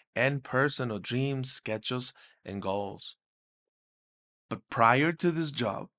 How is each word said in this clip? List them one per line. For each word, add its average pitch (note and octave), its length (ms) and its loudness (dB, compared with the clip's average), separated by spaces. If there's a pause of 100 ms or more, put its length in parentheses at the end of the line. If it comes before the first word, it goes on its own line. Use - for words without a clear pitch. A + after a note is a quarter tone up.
(140)
and C3+ 280 2
personal B2+ 560 0
dreams, C3 540 -2
schedules, B2 600 -4 (320)
and G2 160 -6
goals. G2 560 -4 (1300)
But - 200 -8
prior C3 440 6
to F3 180 0
this D#3+ 200 -2
job A#2 380 -2 (100)